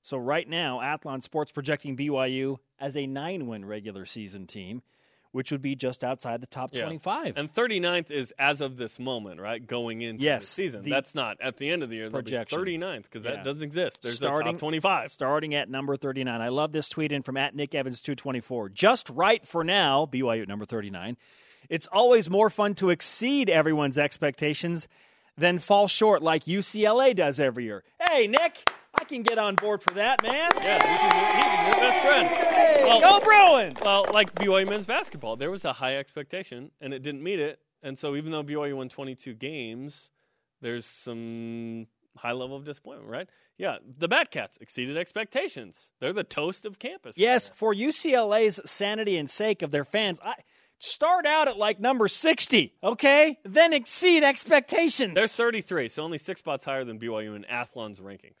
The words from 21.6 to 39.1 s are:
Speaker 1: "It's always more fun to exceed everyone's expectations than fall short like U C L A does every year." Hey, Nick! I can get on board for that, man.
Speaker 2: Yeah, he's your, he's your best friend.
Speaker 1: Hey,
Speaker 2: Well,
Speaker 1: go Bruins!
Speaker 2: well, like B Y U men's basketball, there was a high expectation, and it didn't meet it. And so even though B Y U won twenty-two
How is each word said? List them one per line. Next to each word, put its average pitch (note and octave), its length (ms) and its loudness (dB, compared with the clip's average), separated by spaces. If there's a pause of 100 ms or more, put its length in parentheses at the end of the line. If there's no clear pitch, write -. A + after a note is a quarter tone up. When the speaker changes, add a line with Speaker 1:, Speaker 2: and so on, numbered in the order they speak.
Speaker 1:
"It's D#3+ 200 -6
always A3 420 6
more G#3 180 4
fun G#3 280 0
to F#3+ 120 0
exceed A#3+ 640 0
everyone's D3+ 480 2
expectations D#3 880 -2 (480)
than F3 220 2
fall G3+ 300 4
short G3+ 340 4
like D#3+ 240 0
U F#3 160 -2
C G#3 240 0
L A#3 160 4
A C4 100 6
does D3 260 2
every B2 260 0
year." G#2 200 -8 (160)
Hey, D#4 260 4
Nick! D4 420 2 (260)
I - 100 0
can B3 180 -6
get A3 160 2
on G3+ 160 0
board G3+ 280 0
for F3 120 -2
that, A3 280 2
man. C#4+ 340 -2
Speaker 2:
Yeah, - 260 0
he's D5+ 200 2
your, - 600 2
he's - 100 2
your - 160 4
best - 160 2
friend. C#4 220 4
Speaker 1:
Hey, E4+ 560 4
Speaker 2:
Well, A#3 160 6
Speaker 1:
go G4 240 10
Bruins! E4+ 560 8
Speaker 2:
well, G3 320 4
like G#3 220 2
B G3+ 140 0
Y F#3+ 120 6
U F#3+ 60 0
men's G3+ 200 -4
basketball, D3+ 500 -4
there C#3+ 140 -4
was F#3+ 140 -10
a C#3 80 0
high C3+ 240 -4
expectation, C#3 760 -10 (100)
and C#3 120 -10
it C3+ 100 -10
didn't C#3+ 200 -8
meet F#3 180 -4
it. D3 180 -4 (240)
And C3+ 140 -12
so C#3+ 200 -6
even D#3 160 -8
though D3+ 100 -6
B D3 140 -8
Y D3 120 -4
U C#3 80 -6
won B2+ 120 -8
twenty-two C3 460 -14